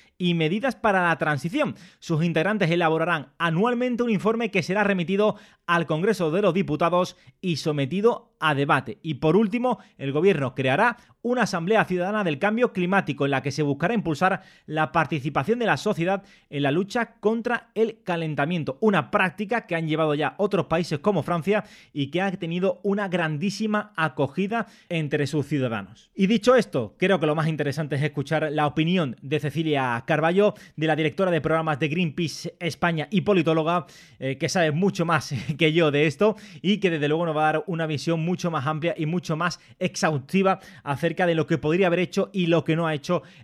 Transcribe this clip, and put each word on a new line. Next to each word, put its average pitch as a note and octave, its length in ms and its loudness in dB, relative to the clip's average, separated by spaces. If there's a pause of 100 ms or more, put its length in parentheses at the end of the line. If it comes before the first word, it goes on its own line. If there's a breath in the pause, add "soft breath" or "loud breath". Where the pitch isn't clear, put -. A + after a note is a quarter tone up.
(180 soft breath)
y F3 160 0
medidas F3 420 0
para F#3+ 320 2
la D#3+ 100 2
transición. E3 580 -2 (240 loud breath)
Sus D#3+ 240 -2
integrantes F3 480 0
elaborarán E3 680 0
anualmente A#3 680 0
un A#3+ 60 0
informe A3 420 0
que F3+ 120 -2
será G3+ 220 0
remitido G3 500 0 (300 loud breath)
al E3+ 200 2
Congreso E3 460 0
de F#3+ 100 0
los F#3 120 2
Diputados E3+ 640 0 (240 soft breath)
y F3 160 -2
sometido D#3 840 0
a D#3 160 2
debate. C#3 460 0
Y D#3 140 -6
por D#3+ 200 2
último, A3+ 440 2 (180 loud breath)
el C3+ 160 -6
gobierno D3+ 420 2
creará D3+ 420 2 (240 loud breath)
una A#3+ 220 0
Asamblea F#3+ 420 2
Ciudadana F#3 400 -2
del D3 140 -2
Cambio A3 340 2
Climático F3 500 0
en C#3 80 0
la C3+ 100 0
que C#3+ 100 -4
se D#3 120 -2
buscará D3 300 0
impulsar F3+ 480 0 (240 loud breath)
la D3+ 260 -2
participación D3+ 680 0
de A#3 60 -2
la D#3+ 120 2
sociedad F#3+ 460 -2 (260 loud breath)
en C#3+ 140 -4
la C#3 80 2
lucha G3 500 -2
contra A3+ 540 -2
el A3 280 -2
calentamiento, D#3 800 -2
una F#3 280 2
práctica G#3 560 -2
que E3+ 100 -4
han E3 120 -2
llevado D#3 280 2
ya D3 220 -2
otros G3 280 0
países E3 340 -2
como F#3+ 240 0
Francia F3 400 0 (300 loud breath)
y C#3 180 -4
que F3 100 -2
ha G3 120 -2
tenido F3+ 500 -2
una G3+ 240 0
grandísima F#3+ 880 -2
acogida F#3 720 -2 (220 loud breath)
entre D3+ 360 0
sus C#3 220 -2
ciudadanos. A#2 640 -4
Y F#3+ 140 2
dicho A#3+ 280 4
esto, C#3 420 0
creo F#3 240 2
que D#3 40 0
lo D3+ 100 2
más D#3+ 120 0
interesante D3 480 -4
es C3+ 80 0
escuchar D3+ 480 -2
la D3 160 0
opinión D#3+ 540 0
de C#3+ 180 -4
Cecilia C#3 640 -2
Carballo, E3+ 480 4 (220 loud breath)
de D#3 120 -2
la D#3 100 2
directora D#3+ 340 0
de D#3+ 80 2
programas D#3+ 400 0
de D#3 80 0
Greenpeace E3 720 -4
España E3 500 -2
y F#3 120 2
politóloga, E3 640 2 (340 loud breath)
eh, C3 180 -4
que D#3 120 -4
sabe E3 220 2
mucho F3 340 0
más E3 280 0 (120)
<laughs> D3 120 -6
que D#3+ 140 4
yo D#3+ 180 4
de C#3+ 160 2
esto G#3 300 2 (260 loud breath)
y F#3+ 200 0
que F#3 80 2
desde D3 180 0
luego E3 180 0
nos D#3 100 -2
va D#3 140 2
a D#3 40 0
dar D#3 140 -2
una E3 200 -2
visión D#3+ 320 -2
mucho F3 320 -2
más D3 160 -2
amplia D#3 300 -2
y D#3+ 80 -2
mucho E3 320 -2
más F3 220 -4 (200 loud breath)
exhaustiva F#3 800 0 (240 loud breath)
acerca E3 420 -2
de E3+ 100 2
lo D#3 100 2
que D#3+ 140 0
podría E3+ 280 2
haber E3+ 120 2
hecho F#3+ 340 -2
y F3+ 140 0
lo E3 160 4
que D#3+ 120 0
no E3+ 120 -2
ha D#3 80 -2
hecho E3+ 260 -2 (220 loud breath)